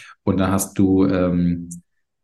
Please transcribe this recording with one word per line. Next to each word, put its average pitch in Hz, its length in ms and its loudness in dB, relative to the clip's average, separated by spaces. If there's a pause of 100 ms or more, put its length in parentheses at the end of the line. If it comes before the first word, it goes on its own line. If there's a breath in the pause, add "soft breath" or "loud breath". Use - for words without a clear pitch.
(240 loud breath)
Und 95 160 0
dann 92 120 0
hast - 260 -4
du, 95 300 4
ähm, 87 600 0 (540)